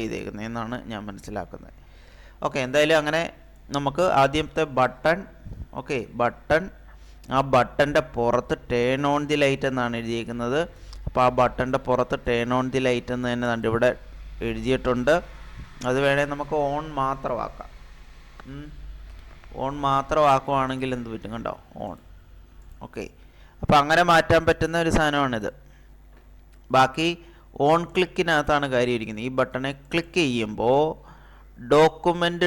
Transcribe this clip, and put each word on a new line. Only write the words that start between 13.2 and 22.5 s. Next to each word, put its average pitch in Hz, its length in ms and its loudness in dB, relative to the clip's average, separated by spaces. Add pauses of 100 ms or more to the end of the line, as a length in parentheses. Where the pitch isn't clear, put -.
തന്നെ 120 180 -2
ദാണ്ട് 117 220 -2
ഇവിടെ 120 180 4 (580)
എഴുതിയിട്ടുണ്ട്. 123 680 0 (760)
അത് 127 160 2
വേണേൽ 143 280 2
നമുക്ക് 147 220 -6 (140)
on 151 160 -4 (160)
മാത്രമാക്കാം. 131 680 -6 (800)
ഉം. 143 160 -14 (960)
on 139 100 -4 (140)
മാത്രമാക്കുവാണെങ്കിൽ 135 1120 2
എന്ത് 117 160 -8
പറ്റും, 107 220 -10
കണ്ടോ, 117 180 -6 (320)
on. 85 120 -10 (880)